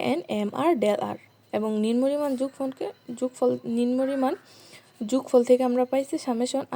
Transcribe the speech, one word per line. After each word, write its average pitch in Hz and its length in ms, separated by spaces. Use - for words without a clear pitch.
n - 20
m - 20
r - 20
del 208 160
r, - 20
এবং 214 120
নিম্ন 240 260
রিমান 285 280
যুগফলকে, 269 480
যুগফল, 254 300
নিম্ন 247 220
রিমান 269 220
যুগফল 254 380
থেকে 254 200
আমরা 247 220
পাইছি 269 240
summation 254 380